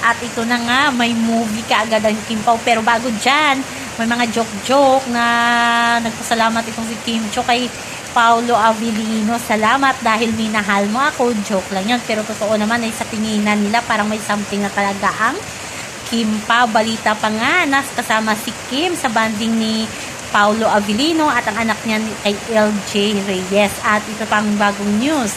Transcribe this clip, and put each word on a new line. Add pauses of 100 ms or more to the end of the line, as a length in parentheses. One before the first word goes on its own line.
At
ito
na
nga, (120)
may
movie
kaagad
ang
Kim
Pao.
Pero
bago
dyan, (320)
may
mga
joke-joke
na (800)
nagpasalamat
itong
si
Kim
Cho
kay (480)
Paolo
Avellino.
"Salamat
dahil
minahal
mo
ako." (160)
Joke
lang
yun.
Pero
totoo
naman
ay
sa
tinginan
nila,
parang
may
something
na
talaga
ang (760)
Kim (160)
Pao.
Balita
pa
nga
na (160)
kasama
si (160)
Kim
sa
banding
ni (400)
Paolo
Avellino
at
ang
anak
niya
ni,
kay (160)
L (240)
J
Reyes.
At
ito
pang (160)
bagong
news.